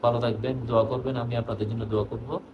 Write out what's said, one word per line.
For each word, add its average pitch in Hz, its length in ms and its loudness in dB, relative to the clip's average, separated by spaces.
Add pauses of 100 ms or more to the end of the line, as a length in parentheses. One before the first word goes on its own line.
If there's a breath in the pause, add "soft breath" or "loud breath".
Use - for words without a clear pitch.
ভালো 120 180 4
থাকবেন, 117 460 -2
দোয়া 113 180 6
করবেন, 127 320 -2
আমি 120 200 -2
আপনাদের 110 340 -2
জন্য 113 160 -2
দোয়া 107 180 2
করব। 120 360 -6 (140)